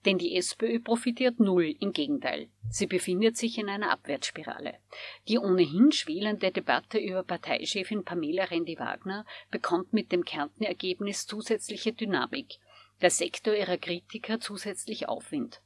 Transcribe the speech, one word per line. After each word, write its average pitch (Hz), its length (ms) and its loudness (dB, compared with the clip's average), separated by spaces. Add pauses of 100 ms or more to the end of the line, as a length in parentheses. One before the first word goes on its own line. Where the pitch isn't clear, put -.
Denn 190 140 4
die 180 180 0
S 180 180 0
P 226 120 -2
Ö 233 140 2
profitiert 240 600 0
null, 180 400 2
im 202 140 -2
Gegenteil. 139 560 -2 (180)
Sie - 180 -2
befindet 190 520 2
sich 226 180 -2
in 208 140 -4
einer 202 200 -2
Abwärtsspirale. - 840 -4 (540)
Die 220 100 4
ohnehin 185 540 8
schwelende 202 600 0
Debatte 185 460 2
über 190 240 0
Parteichefin 185 800 -4
Pamela 175 400 0
Rendi-Wagner 175 800 -4 (260)
bekommt - 440 -2
mit 208 180 0
dem 175 140 2
Kärnten-Ergebnis 190 1000 -4
zusätzliche 220 680 -4
Dynamik. 170 640 -4 (420)
Der 180 80 6
Sektor - 460 0
ihrer 180 240 0
Kritiker 214 640 -6
zusätzlich 208 680 -8
Aufwind. - 580 -6